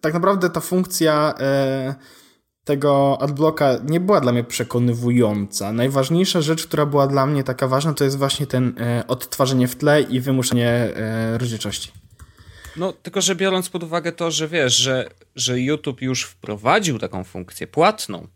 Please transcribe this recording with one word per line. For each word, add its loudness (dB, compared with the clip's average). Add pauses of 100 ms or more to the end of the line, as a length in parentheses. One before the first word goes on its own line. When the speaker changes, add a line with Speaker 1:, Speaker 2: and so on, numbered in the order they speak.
Speaker 1:
tak 0
naprawdę 2
ta -2
funkcja, 0
e, 0 (680)
tego 2
adblocka 2 (100)
nie 2
była 4
dla 2
mnie 2
przekonywująca. 0
Najważniejsza 2
rzecz, -2
która 0
była 2
dla 2
mnie 0
taka -2
ważna, 2
to 0
jest 0
właśnie -2
ten, 0
e, 0
odtwarzanie 0
w -6
tle 4
i 0
wymuszenie, 0
e, -2
rozdzielczości. -6 (840)
Speaker 2:
No, -4
tylko -6
że 0
biorąc 0
pod -6
uwagę -4
to, -4
że -4
wiesz, 2
że, 0 (260)
że -2
YouTube -4
już -4
wprowadził -2
taką -6
funkcję -12
płatną -2